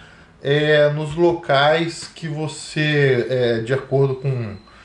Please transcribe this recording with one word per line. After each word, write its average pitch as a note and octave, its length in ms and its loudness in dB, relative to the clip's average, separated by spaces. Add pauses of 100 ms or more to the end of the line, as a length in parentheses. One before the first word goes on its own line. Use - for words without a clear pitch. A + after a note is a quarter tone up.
(420)
é, D3 480 2
nos D3+ 240 -6
locais E3 960 0
que - 140 -14
você, D3 1040 0
é, A#2+ 300 0
de A#2 120 -4
acordo C3+ 440 0
com, A#2 400 -6 (280)